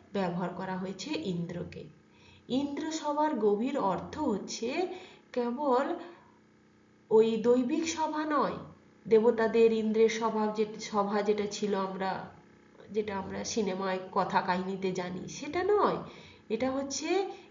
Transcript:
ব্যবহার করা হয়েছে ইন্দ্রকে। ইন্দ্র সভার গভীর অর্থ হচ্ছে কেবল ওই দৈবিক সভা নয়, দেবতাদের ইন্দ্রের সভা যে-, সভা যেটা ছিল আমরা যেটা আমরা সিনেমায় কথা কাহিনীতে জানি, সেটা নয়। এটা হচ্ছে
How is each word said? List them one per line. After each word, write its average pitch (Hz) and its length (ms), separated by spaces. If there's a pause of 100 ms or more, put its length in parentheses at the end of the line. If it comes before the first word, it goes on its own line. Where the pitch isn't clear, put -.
(120)
ব্যবহার 180 360
করা 185 300
হয়েছে 196 360
ইন্দ্রকে। 175 720 (640)
ইন্দ্র 294 440
সভার 294 420
গভীর 214 440
অর্থ 185 400
হচ্ছে 240 520 (640)
কেবল 254 640 (1120)
ওই 226 260
দৈবিক 254 520
সভা 311 360
নয়, 233 340 (500)
দেবতাদের 226 640
ইন্দ্রের 220 360
সভা 214 380
যে-, 214 340
সভা 202 420
যেটা 208 240
ছিল 202 280
আমরা 185 560 (600)
যেটা 202 280
আমরা 190 260
সিনেমায় 190 540 (140)
কথা 185 280
কাহিনীতে 190 520
জানি, 180 360
সেটা 302 340
নয়। 381 340 (520)
এটা 226 220
হচ্ছে 311 600 (200)